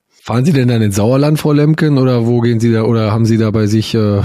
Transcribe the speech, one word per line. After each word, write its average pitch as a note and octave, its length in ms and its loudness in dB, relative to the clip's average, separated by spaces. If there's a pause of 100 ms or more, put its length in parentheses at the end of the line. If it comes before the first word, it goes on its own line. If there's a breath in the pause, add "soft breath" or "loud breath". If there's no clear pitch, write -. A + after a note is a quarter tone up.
(240)
Fahren A#2+ 220 -2
Sie F3 80 0
denn B2+ 140 2
dann A#2 160 0
ins G2+ 140 -2
Sauerland, C#3 420 0
Frau D3+ 120 -2
Lemken, D3 460 0
oder B2+ 300 0
wo A#2+ 140 0
gehen A#2 180 0
Sie A#2 120 0
da, A2 120 0
oder A2+ 280 0
haben A2+ 140 0
Sie A2 120 2
da A2 120 0
bei G#2+ 160 -2
sich, G#2+ 300 -2
äh, G#2 300 0